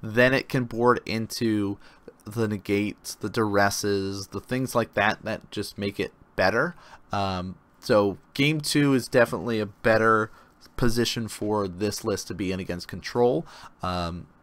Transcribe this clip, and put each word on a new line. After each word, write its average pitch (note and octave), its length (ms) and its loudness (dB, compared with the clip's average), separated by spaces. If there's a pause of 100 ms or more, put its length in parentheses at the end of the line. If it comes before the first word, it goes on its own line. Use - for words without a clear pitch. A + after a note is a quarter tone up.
Then B2 320 4
it - 140 -2
can C3 160 0
board A#2 420 2
into G#2+ 720 -2 (460)
the A2 240 -2
negates, G#2 680 -2
the G#2+ 160 -6
duresses, G2+ 1000 0
the G2 100 -10
things B2+ 340 -6
like A#2 200 0
that G#2 300 0
that - 260 -8
just - 280 -8
make G2+ 220 -6
it - 120 -4 (220)
better. A2 400 2 (380)
Um, F#2+ 440 -4 (220)
so G2+ 400 4 (160)
game D3+ 260 2
two C#3+ 320 2
is B2+ 160 2
definitely A#2 520 2
a G#2+ 60 -2
better A2 640 2 (460)
position A#2 520 0
for G#2 400 -2
this G2 360 -4
list G#2 220 -4
to - 80 -8
be F#2 180 -4
in F#2 80 -2
against F2 280 -8
control. B2 580 0 (360)
Um, F2 440 -6 (160)